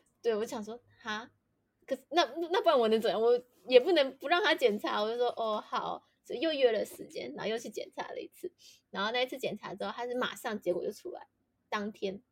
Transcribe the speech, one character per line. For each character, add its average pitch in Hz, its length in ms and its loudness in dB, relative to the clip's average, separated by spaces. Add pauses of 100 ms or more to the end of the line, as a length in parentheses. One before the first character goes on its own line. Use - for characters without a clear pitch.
(220)
对， 226 140 2
我 220 100 -2
想 226 180 -8
说 226 160 -14 (220)
：“哈？” 226 280 -8 (540)
可 269 100 -4
是 254 160 -10
那， 320 140 4 (260)
那 453 120 2
不 349 80 4
然 294 80 6
我 220 100 4
能 220 100 4
怎 220 120 0
样？ 190 100 0
我 240 180 6 (280)
也 254 120 10
不 302 140 4
能 277 240 4
不 - 120 -8
让 349 140 4
他 311 120 4
检 214 240 2
查。 220 240 -2
我 214 80 -2
就 240 80 -4
说 247 80 2 (100)
：“哦， 214 240 -2
好。” - 480 -6 (160)
所 - 100 -10
以 240 60 -4
又 320 120 0
约 269 200 4
了 202 120 0
时 - 240 -14
间， - 260 -10
然 214 100 -8
后 202 60 -2
又 226 80 -2
去 240 100 -12
检 - 240 -10
查 - 160 -10
了 - 120 -10
一 - 80 -12
次。 - 220 -14 (400)
然 196 140 -6
后 220 60 -4
那 247 120 0
一 254 40 -2
次 269 100 -8
检 208 220 -6
查 - 160 -10
之 202 100 -8
后， 196 60 -6
他 240 160 -8
是 247 80 -6
马 240 220 -4
上 214 240 -6
结 175 120 -2
果 180 120 -2
就 - 80 -4
出 - 180 -12
来， - 160 -14 (420)
当 214 240 -4
天。 196 400 -6